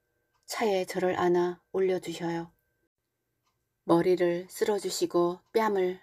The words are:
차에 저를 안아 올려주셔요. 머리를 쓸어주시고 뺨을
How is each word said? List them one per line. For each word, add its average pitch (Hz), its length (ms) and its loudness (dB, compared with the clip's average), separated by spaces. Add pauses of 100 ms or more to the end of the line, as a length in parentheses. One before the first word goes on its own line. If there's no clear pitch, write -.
(480)
차에 196 380 -2
저를 185 320 -2
안아 175 420 2 (120)
올려주셔요. 170 800 -2 (1300)
머리를 175 640 2
쓸어주시고 180 920 -2 (120)
뺨을 196 500 0